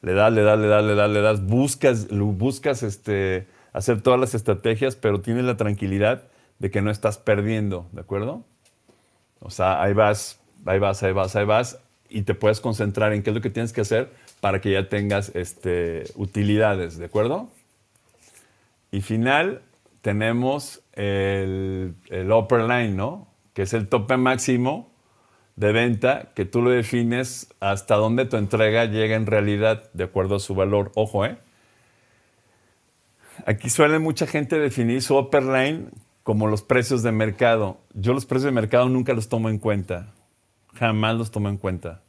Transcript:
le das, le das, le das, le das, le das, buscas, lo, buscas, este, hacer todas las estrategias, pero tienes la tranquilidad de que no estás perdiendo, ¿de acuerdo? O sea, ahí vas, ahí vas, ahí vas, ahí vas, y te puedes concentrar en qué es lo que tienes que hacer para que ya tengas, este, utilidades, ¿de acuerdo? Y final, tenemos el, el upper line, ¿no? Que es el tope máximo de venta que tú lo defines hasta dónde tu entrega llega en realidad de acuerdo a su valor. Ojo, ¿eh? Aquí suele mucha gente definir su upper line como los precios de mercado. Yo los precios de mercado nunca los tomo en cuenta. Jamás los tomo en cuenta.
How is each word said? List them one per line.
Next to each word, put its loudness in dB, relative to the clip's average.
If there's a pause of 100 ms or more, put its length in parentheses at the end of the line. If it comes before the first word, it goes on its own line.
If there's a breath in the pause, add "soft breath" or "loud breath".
le 0
das, 6
le 4
das, 6
le 2
das, 4
le 2
das, 2
le 2
das, 2
buscas, 2
lo, 0
buscas, -2
este, -2 (280 soft breath)
hacer 0
todas 4
las 0
estrategias, 0
pero 0
tienes -2
la 0
tranquilidad 0 (360 soft breath)
de -4
que -2
no 0
estás -2
perdiendo, -2
¿de -14
acuerdo? -8 (960 soft breath)
O -14
sea, 0
ahí 2
vas, 2 (260)
ahí 2
vas, 0
ahí 0
vas, -2
ahí 0
vas, 0 (300)
y -6
te -2
puedes 0
concentrar 0
en -2
qué -2
es -2
lo -4
que -4
tienes -6
que -2
hacer -2 (300 loud breath)
para 0
que 0
ya 0
tengas, -2
este, -4 (100)
utilidades, 0
¿de -12
acuerdo? -2 (1400 soft breath)
Y -4
final, 0 (380)
tenemos -2 (100)
el, -4 (140)
el -2
upper 4
line, 0
¿no? -6 (260)
Que -4
es -6
el -2
tope 2
máximo 0 (680 soft breath)
de 2
venta 0
que -2
tú -2
lo 4
defines -2 (100)
hasta 0
dónde 2
tu -4
entrega 2
llega 0
en 0
realidad 0
de -4
acuerdo 0
a 0
su -6
valor. 2
Ojo, 0
¿eh? -6 (2000 loud breath)
Aquí -2
suele 4
mucha -2
gente -2
definir 0
su 2
upper 2
line 0 (340)
como 0
los 0
precios 2
de 2
mercado. 0 (140)
Yo 0
los -2
precios 0
de 0
mercado 2
nunca 0
los -2
tomo 0
en -2
cuenta. -4 (600)
Jamás 0
los -4
tomo -2
en -4
cuenta. -8